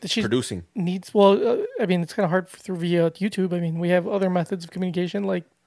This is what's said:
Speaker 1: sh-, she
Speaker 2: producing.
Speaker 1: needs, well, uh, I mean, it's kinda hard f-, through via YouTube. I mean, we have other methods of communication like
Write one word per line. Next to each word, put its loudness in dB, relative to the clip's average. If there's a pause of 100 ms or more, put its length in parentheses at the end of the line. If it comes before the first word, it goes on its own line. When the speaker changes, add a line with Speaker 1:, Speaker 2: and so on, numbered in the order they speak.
Speaker 1:
sh-, -2
she -2
Speaker 2:
producing. -2 (120)
Speaker 1:
needs, -4
well, 6
uh, 2 (240)
I 0
mean, 2
it's -6
kinda 0
hard 0
f-, -20
through -8
via 2
YouTube. -2
I -2
mean, -2
we 0
have 2
other 0
methods -2
of -16
communication -4
like -2 (240)